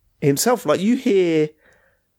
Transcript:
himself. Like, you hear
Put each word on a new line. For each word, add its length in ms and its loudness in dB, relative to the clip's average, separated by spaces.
himself. 460 0
Like, 140 0
you 160 0
hear 520 0